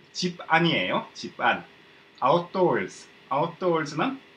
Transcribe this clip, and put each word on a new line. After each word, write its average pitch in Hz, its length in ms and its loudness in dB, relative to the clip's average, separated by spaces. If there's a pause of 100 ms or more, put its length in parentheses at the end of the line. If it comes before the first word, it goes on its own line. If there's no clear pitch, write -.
(120)
집 180 260 -4 (100)
안이에요. 151 680 2
집 - 280 -14
안. 101 240 0 (580)
outdoors, 151 840 0 (220)
outdoors는 165 880 -2 (180)